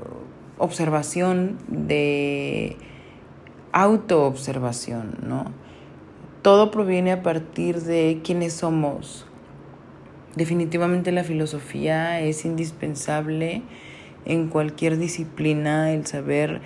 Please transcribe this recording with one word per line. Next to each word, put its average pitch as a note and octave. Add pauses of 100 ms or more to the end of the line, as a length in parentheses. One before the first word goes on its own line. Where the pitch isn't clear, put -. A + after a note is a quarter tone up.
(560)
observación, F3+ (100)
de C#3+ (960)
autoobservación, C3+
¿no? C3 (880)
Todo G#3
proviene F#3
a F3+
partir E3+
de E3
quiénes E3+
somos. D#3+ (1080)
Definitivamente F3
la F3+
filosofía D#3
es D#3
indispensable D#3+ (640)
en E3
cualquier D#3+
disciplina, D#3
el D#3
saber C#3+